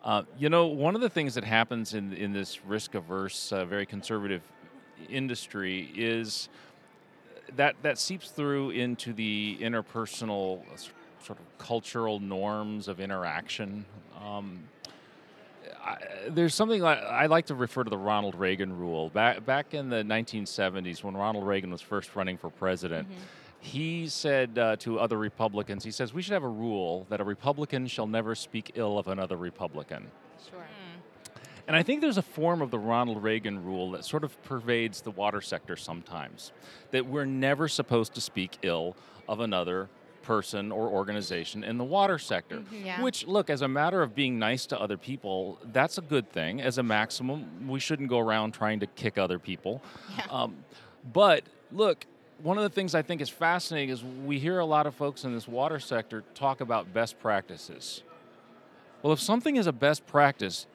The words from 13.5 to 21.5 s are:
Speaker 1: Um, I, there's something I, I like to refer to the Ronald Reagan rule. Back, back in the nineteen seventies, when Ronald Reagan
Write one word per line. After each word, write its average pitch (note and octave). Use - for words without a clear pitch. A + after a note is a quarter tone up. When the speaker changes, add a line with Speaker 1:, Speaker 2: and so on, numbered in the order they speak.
Speaker 1:
Um, G2+
I, -
there's D#3+
something A3
I, D#3
I A#2
like E3
to C#3+
refer B2
to A2+
the G#2
Ronald G#2
Reagan F#2+
rule. E2
Back, A2
back C#3
in C#3
the A2+
nineteen A2
seventies, F#2
when G2
Ronald G#2
Reagan F#2+